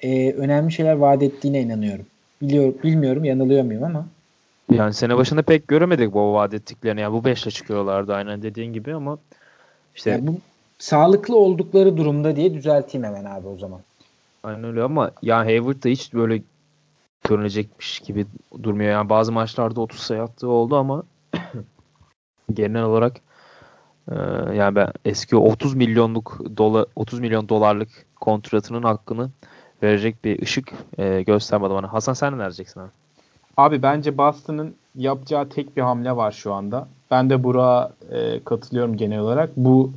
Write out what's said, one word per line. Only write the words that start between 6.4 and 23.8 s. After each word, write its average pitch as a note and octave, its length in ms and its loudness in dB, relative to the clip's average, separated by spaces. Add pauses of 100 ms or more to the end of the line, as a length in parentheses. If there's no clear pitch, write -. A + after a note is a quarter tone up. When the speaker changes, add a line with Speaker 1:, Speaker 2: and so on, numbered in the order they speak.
Speaker 2:
ettiklerini. G#2+ 460 -6
Yani G#2 120 -2
bu A2+ 120 -4
beşle A#2+ 260 -2
çıkıyorlardı G2+ 640 -4
aynen G2+ 280 -6
dediğin A2+ 300 -10
gibi A2+ 220 -10
ama D3 240 -8 (760)
işte - 160 -4
Speaker 1:
Yani A#2 160 -2
bu E3+ 120 -4 (400)
sağlıklı F#3+ 580 4
oldukları F#3+ 600 4
durumda D3+ 400 0
diye E3 180 2
düzelteyim C#3 520 0
hemen G2+ 180 -10
abi G2 240 -12
o G2 100 -12
zaman. F#2 220 -14 (600)
Speaker 2:
Aynen A2 220 -10
öyle A#2 180 -2
ama C3+ 280 0 (120)
yani A2+ 220 2
Hayward A#2 400 0
da B2+ 40 2
hiç C3 260 -2
böyle A2+ 280 0 (840)
görünecekmiş G#2 720 -4
gibi G2+ 260 -6 (360)
durmuyor. G#2 300 0
Yani G#2 160 0
bazı A2 240 2
maçlarda A2+ 480 -2
otuz A2+ 200 -6
sayı A2+ 220 -4
attığı A#2 260 -8
oldu A#2+ 280 2
ama C3+ 260 0 (320)
<coughs> F3 80 -6 (1120)
genel G#2+ 280 -2
olarak, A2+ 340 2 (920)